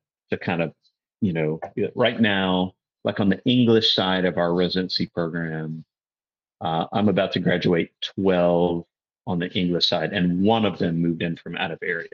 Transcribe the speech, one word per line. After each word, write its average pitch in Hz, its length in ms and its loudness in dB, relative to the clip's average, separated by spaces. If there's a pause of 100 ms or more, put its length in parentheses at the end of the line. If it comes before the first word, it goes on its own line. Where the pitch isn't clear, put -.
(300)
to 98 60 -2
kind 85 260 -4
of, 76 100 -4 (480)
you 202 120 0
know, 80 280 -2 (340)
right 120 260 0
now, 95 540 0 (300)
like, 110 160 -2
on 98 80 2
the 98 160 0
English 117 500 4
side 92 300 0
of 87 120 0
our 87 160 0
residency 90 540 0
program, 80 800 -6 (760)
uh, 82 320 -2
I'm 104 160 2
about 95 240 2
to 95 80 -2
graduate 87 520 0 (100)
twelve 87 840 2 (440)
on 90 100 -2
the 90 140 -4
English 87 340 0
side, 80 260 -2
and 90 300 0
one 110 240 4
of 90 120 -2
them 82 220 -2
moved 85 220 0
in 82 140 -4
from 85 200 -12
out 87 140 -4
of 78 120 -10
area. 82 320 -6